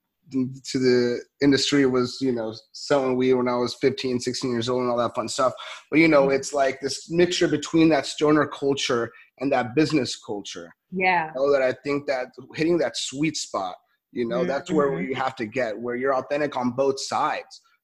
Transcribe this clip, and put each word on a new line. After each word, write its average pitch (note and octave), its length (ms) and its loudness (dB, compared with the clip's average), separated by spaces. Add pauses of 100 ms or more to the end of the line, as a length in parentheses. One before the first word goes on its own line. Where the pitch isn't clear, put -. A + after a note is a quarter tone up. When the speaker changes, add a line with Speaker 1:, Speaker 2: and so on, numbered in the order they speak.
(320)
Speaker 1:
to C3+ 460 -4
the B2 440 4 (200)
industry C#3 440 4
was, B2+ 360 0
you C3 120 0
know, A2+ 200 -6 (200)
selling C3 420 0
weed B2+ 180 4
when B2 140 2
I B2 80 0
was B2 260 -2
fifteen, C3 380 0
sixteen B2 320 -4
years A#2 180 -2
old B2+ 120 0
and B2 100 -2
all A#2+ 60 0
that A#2 180 -2
fun A2+ 120 -4
stuff. C3 260 0 (360)
But, D3 100 2
you E3 80 6
know, C#3+ 160 6
Speaker 2:
Mm-hmm. C3+ 100 2
Speaker 1:
it's C#3 200 -2
like C3+ 280 0
this - 280 -8
mixture F3 380 2
between D#3+ 420 2
that C#3+ 160 2
stoner D3+ 400 2
culture C3 640 -2 (280)
and C#3 120 -2
that B2 220 0
business D3 500 0
culture. G2 480 -12 (200)
Speaker 2:
Yeah. F3+ 420 0
Speaker 1:
You C3 80 -4
know, C#3+ 100 2
that C3+ 120 4
I B2+ 100 2 (100)
think C#3+ 240 -2
that B2+ 200 -2 (260)
hitting E3 240 2
that C3+ 180 0
sweet D3+ 420 -4
spot, F#2 380 -6 (360)
you A#2 160 -4
know, A#2+ 180 -2
that's - 240 -6
where C#3+ 220 2
Speaker 2:
Mm-hmm. C3+ 180 -4
Speaker 1:
you C3 60 -4
have C3 220 -4
to A2+ 100 -4
get, A2+ 320 -4
where A#2+ 160 -6
you're C3+ 200 0
authentic C#3+ 400 -2
on B2 160 -2
both C3+ 280 0
sides, A#2 600 -4 (220)